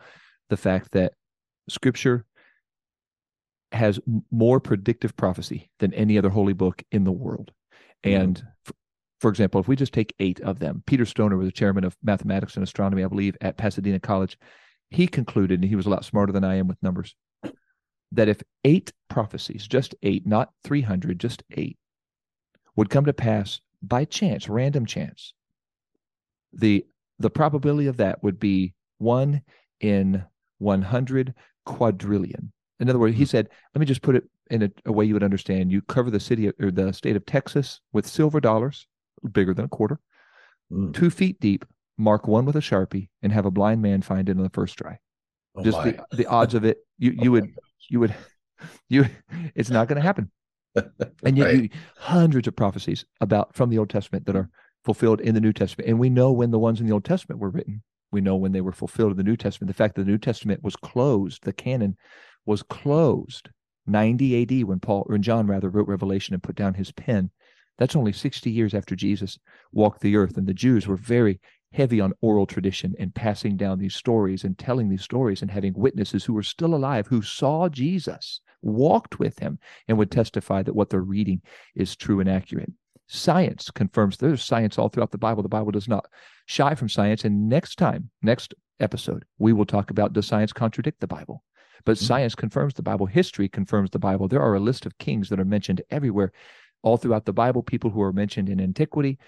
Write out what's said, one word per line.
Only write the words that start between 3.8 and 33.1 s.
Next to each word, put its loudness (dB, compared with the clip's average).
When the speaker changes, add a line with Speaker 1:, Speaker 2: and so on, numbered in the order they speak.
Speaker 1:
m-, -2
more 4
predictive -2
prophecy -4
than 0
any 2
other 4
holy 2
book -2
in 2
the 2
world. -8
Speaker 2:
Mm-hmm. 4
Speaker 1:
And 0
f-, -16
for 4
example, 2
if -4
we 4
just -2
take -2
eight -2
of -6
them, -6
Peter 2
Stoner 0
was 0
the -4
chairman 0
of -4
mathematics -2
and -4
astronomy, -2
I -2
believe, -2
at -4
Pasadena -2
College. -2
He 2
concluded, 0
and 0
he 0
was -2
a 0
lot 0
smarter 0
than 0
I 0
am 0
with -6
numbers, -4
that 4
if 0
eight 2
prophecies, -6
just -2
eight, 0
not 2
three -2
hundred, -2
just -6
eight, -8
would 2
come 4
to 2
pass -2
by 0
chance, -2
random 0
chance, -10
the, 2
the 2
probability 0
of -4
that 0
would -2
be 0
one 0
in 2
one 2
hundred -2
quadrillion. -2
In 0
other 2
words, 4